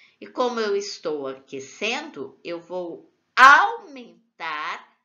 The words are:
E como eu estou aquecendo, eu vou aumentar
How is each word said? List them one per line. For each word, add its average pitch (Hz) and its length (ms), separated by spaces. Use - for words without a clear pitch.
E 208 80
como 240 320
eu 202 160
estou 151 500
aquecendo, 139 1160
eu 170 160
vou 170 520
aumentar 247 1700